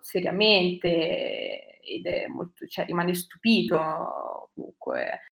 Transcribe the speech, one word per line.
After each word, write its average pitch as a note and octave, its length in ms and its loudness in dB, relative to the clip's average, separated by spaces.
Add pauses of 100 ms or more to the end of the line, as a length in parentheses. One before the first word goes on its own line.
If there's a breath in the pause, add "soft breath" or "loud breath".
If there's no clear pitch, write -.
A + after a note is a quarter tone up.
seriamente F3+ 1800 0
ed - 240 -8
è - 220 -2
molto, - 400 -10
cioè, - 180 -6
rimane F3 300 0
stupito - 1400 0
comunque. - 680 -6 (100)